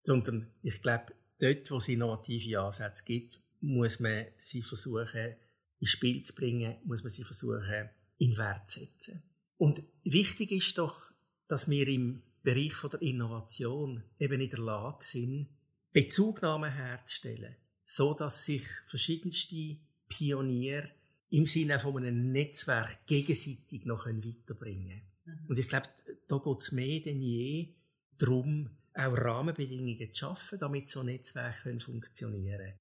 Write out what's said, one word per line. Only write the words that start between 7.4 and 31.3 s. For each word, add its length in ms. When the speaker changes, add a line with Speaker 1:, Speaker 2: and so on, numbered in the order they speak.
Speaker 1:
in 180
Wert 340
zu 100
setzen. 420
Und 260
wichtig 480
ist 280
doch, 340
dass 240
wir 160
im 360
Bereich 320
von 160
der 120
Innovation 1000
eben 220
in 100
der 100
Lage 440
sind, 440
Bezugnahme 800
herzustellen, 840
so 300
dass 300
sich 200
verschiedenste 960
Pioniere 840
im 160
Sinne 320
von 180
einem 340
Netzwerk 760
gegenseitig 760
noch 220
weiterbringen 960
können. 160
Speaker 2:
Mhm. 80
Speaker 1:
Und 100
ich 100
glaube, 200
da 100
geht's 340
mehr 280
denn 200
je 540
darum, 540
auch 220
Rahmenbedingungen 1000
zu 60
schaffen, 400
damit 280
so 140
Netzwerke 600